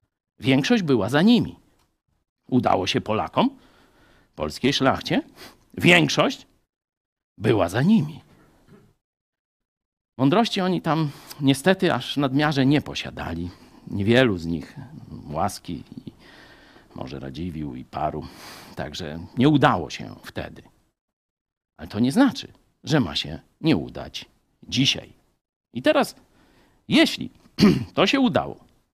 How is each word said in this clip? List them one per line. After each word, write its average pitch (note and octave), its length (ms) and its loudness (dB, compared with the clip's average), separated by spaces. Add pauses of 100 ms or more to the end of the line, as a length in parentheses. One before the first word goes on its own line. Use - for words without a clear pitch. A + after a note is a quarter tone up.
(380)
Większość C3+ 440 2
była A#2+ 260 2
za C#3+ 140 2
nimi. G#3 340 4 (920)
Udało F#2+ 400 2
się - 140 -2
Polakom, G#2+ 500 0 (840)
polskiej D#2 380 -2
szlachcie, C3+ 500 0 (520)
większość E3+ 720 2 (920)
była G2+ 300 2
za G#2+ 140 0
nimi. F3 380 2 (2000)
Mądrości F#3 420 2
oni F#3 220 -2
tam D#3 280 -2 (300)
niestety D3 540 2
aż - 220 -6
nadmiarze C#3 500 0
nie D3 160 4
posiadali. E2 680 -10 (360)
Niewielu G#2 520 2
z E2 80 -8
nich, E2 300 -6 (540)
Łaski - 540 -6 (220)
i - 60 -16 (840)
może C2 260 -12
Radziwiłł D2+ 540 -10
i B1+ 100 -14
paru, D2+ 420 -6 (500)
także D#2 420 -10 (200)
nie B2+ 100 4
udało B2+ 420 2
się - 320 -14
wtedy. - 400 -14 (1120)
Ale D#2 120 -16
to G#2+ 100 -8
nie B2 140 0
znaczy, A#3+ 400 0 (320)
że D3+ 160 2
ma E2 160 -4
się - 240 -8 (200)
nie D3+ 160 2
udać - 480 -10 (380)
dzisiaj. - 500 -2 (600)
I A#2 100 -10
teraz, D4 320 0 (760)
jeśli - 420 2 (320)
<clears throat> C3+ 320 4
to F#3 120 4
się C#4 140 0
udało, A#2+ 360 0 (380)